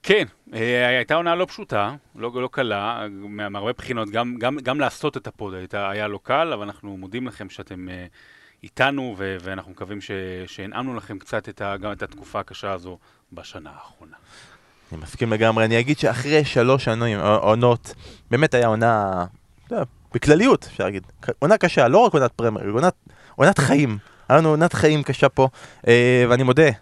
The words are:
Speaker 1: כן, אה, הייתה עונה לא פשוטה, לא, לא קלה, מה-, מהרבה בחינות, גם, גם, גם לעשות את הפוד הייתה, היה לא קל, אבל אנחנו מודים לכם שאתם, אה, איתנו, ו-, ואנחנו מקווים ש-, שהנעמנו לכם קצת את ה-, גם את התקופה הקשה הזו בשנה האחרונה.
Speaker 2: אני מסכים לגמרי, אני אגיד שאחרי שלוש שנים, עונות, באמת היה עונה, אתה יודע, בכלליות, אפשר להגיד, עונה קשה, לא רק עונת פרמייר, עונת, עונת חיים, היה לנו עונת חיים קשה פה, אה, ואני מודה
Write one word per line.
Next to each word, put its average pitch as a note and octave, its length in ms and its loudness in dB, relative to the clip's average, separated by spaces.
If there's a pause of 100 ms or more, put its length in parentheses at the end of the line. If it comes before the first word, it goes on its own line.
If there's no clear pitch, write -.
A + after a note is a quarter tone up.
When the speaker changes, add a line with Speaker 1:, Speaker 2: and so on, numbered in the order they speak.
Speaker 1:
כן, G3 200 2 (300)
אה, A#2+ 340 0
הייתה B2 280 0
עונה E3+ 200 0
לא F3+ 100 -2
פשוטה, A#2+ 500 -6 (200)
לא, A2+ 200 -8
לא B2+ 160 -6
קלה, G#2+ 600 -4
מה-, G#2 380 -12
מהרבה G2+ 240 -6
בחינות, A2+ 360 -8
גם, A#2+ 300 -4
גם, C3 180 -4
גם C3 220 -4
לעשות C3+ 380 -4
את A#2 100 -12
הפוד G2+ 260 -12
הייתה, G2 360 -8
היה G#2 180 -6
לא G2+ 160 -8
קל, D3+ 300 -2
אבל G#2 100 -8
אנחנו G#2 340 -14
מודים G#2 300 -10
לכם G#2 220 -14
שאתם, F#2 400 -16
אה, F2+ 160 -14 (580)
איתנו, C3 540 -2
ו-, F#2+ 240 -6
ואנחנו F#2+ 300 -12
מקווים G2 300 -12
ש-, - 100 -14 (360)
שהנעמנו A#2+ 460 -10
לכם G#2+ 260 -12
קצת G#2+ 300 -8
את G2+ 120 -16
ה-, G2+ 160 -6
גם G2+ 140 -10
את G2 120 -10
התקופה G2+ 360 -12
הקשה G2 320 -10
הזו F2+ 260 -10 (360)
בשנה D#2+ 360 -18
האחרונה. - 460 -20 (760)
Speaker 2:
אני D#2+ 100 -14
מסכים A2+ 320 -4
לגמרי, A2 320 2
אני A#2 140 2
אגיד C#3+ 200 0
שאחרי C3+ 460 2
שלוש C3 400 2
שנים, A2+ 340 -2
עונות, A2 720 2 (380)
באמת C#3 220 2
היה A#2+ 140 2
עונה, G#2+ 580 0 (400)
אתה A#3 100 -10
יודע, F3+ 80 -2 (300)
בכלליות, F#3+ 580 4
אפשר - 120 -6
להגיד, F#2+ 240 -6 (320)
עונה G3 180 4
קשה, C#3+ 300 2
לא C#3+ 100 6
רק A3+ 160 6
עונת C3 180 2
פרמייר, G#2+ 380 -4
עונת, C#3+ 240 0 (420)
עונת E3+ 240 4
חיים, C3 380 2 (320)
היה C3+ 100 6
לנו D#3+ 100 4
עונת D#3 240 2
חיים D3+ 300 2
קשה C3+ 260 2
פה, C3 180 4 (400)
אה, B2 420 6
ואני B2 140 4
מודה C3+ 260 6 (120)